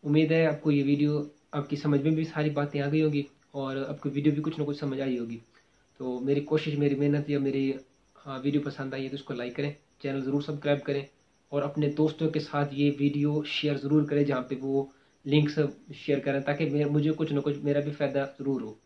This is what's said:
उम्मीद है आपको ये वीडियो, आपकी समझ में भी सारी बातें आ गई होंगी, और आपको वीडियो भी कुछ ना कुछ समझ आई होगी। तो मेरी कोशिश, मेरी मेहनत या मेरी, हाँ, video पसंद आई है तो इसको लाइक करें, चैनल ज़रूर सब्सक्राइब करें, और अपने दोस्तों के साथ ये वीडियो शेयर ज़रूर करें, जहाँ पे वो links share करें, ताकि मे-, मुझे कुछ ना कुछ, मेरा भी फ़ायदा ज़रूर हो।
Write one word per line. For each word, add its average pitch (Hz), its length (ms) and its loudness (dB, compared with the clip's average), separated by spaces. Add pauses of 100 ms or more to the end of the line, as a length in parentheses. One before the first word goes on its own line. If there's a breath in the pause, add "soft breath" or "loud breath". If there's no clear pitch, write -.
उम्मीद 151 300 4
है 165 140 4
आपको 151 240 0
ये 143 120 4
वीडियो, 147 480 2 (220)
आपकी 147 220 -4
समझ 143 260 2
में 160 140 2
भी 160 100 0
सारी 151 240 -2
बातें 143 300 -2
आ 139 80 -2
गई 151 140 2
होंगी, 147 260 0 (260)
और 135 320 -4
आपको 147 240 -6
वीडियो 143 260 2
भी 147 60 -2
कुछ 151 180 -4
ना 147 60 0
कुछ 143 140 -4
समझ 139 220 -4
आई 131 160 -2
होगी। 117 240 -8 (580 soft breath)
तो 127 200 -4
मेरी 139 220 0
कोशिश, 151 340 -2
मेरी 143 200 2
मेहनत 147 340 2
या 143 100 2
मेरी, 135 360 0 (400)
हाँ, 135 240 -12
video 143 240 0
पसंद 135 300 -8
आई 135 100 -6
है 131 60 -6
तो 135 60 -8
इसको 139 180 -10
लाइक 123 220 -6
करें, 143 200 -4 (260)
चैनल 135 200 -2
ज़रूर 139 220 0
सब्सक्राइब 147 360 0
करें, 143 280 -4 (440)
और 143 100 0
अपने 147 260 0
दोस्तों 151 420 2
के 151 100 -2
साथ 143 340 -2
ये 143 160 4
वीडियो 147 540 0
शेयर 147 340 -2
ज़रूर 147 320 2
करें, 147 160 4
जहाँ 131 160 0
पे 127 140 -6
वो 135 380 -2 (320 loud breath)
links 147 340 4 (360)
share 139 240 0
करें, 135 240 -2
ताकि 147 220 0
मे-, 147 260 0
मुझे 151 200 4
कुछ 151 200 -2
ना 143 100 0
कुछ, 143 220 -2
मेरा 143 180 2
भी 147 100 -4
फ़ायदा 139 340 -2
ज़रूर 135 360 -4
हो। 107 240 -10